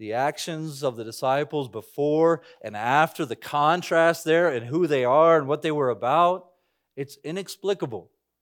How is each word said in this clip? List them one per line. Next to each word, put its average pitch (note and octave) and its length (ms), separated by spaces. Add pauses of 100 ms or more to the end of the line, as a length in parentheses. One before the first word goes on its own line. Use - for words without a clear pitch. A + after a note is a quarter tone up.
The G#2+ 140
actions D3 680
of B2+ 120
the A2+ 80
disciples C3+ 680
before D3+ 720 (220)
and G#2+ 120
after, C3+ 500
the A#2+ 100
contrast E3 920
there E3 240
and A#2 160
who D#3 220
they C3+ 180
are D#3+ 320
and C#3+ 100
what C#3+ 140
they D#3+ 100
were C#3 200
about, D#3+ 560 (480)
it's C#3 280
inexplicable E3 840 (320)